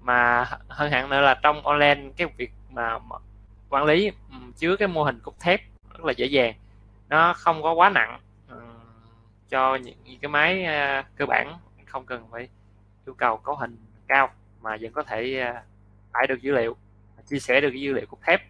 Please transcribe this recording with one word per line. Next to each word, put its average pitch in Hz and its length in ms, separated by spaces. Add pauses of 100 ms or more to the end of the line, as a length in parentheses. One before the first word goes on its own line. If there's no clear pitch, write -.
Mà 123 440
h-, - 140 (100)
hơn 147 220
hẳn 135 200
nữa 139 100
là 139 220
trong 151 240
online 143 500
cái 175 100 (100)
việc 127 160 (180)
mà, 117 280
mà 117 180 (520)
quản 139 160
lý, 175 260 (200)
ừm, 127 220
chứa 170 240
cái 202 120
mô 160 160
hình 131 180
cốt - 180
thép 180 200 (300)
rất - 140
là 143 120
dễ 117 100
dàng. 127 280 (540)
Nó 165 260
không 160 280
có 160 100
quá 175 180
nặng, 120 300 (280)
ừm, 117 300 (680)
cho 131 280
những, 127 280
những 127 160
cái 147 80
máy, 165 360
à, 143 520
cơ 143 100
bản 151 320 (280)
không 131 200
cần 117 240
phải 117 180 (580)
yêu 131 80
cầu 117 220
cấu 139 200
hình 120 200 (320)
cao 135 220 (300)
mà 110 200
vẫn 113 120
có 147 100
thể, 127 380
à, 120 240 (480)
tải 123 140
được 131 140
dữ 135 120
liệu, 117 240 (500)
chia 143 120
sẻ 127 220
được 143 100
cái 131 100
dữ 139 120
liệu 123 140
cốt - 160
thép. 170 280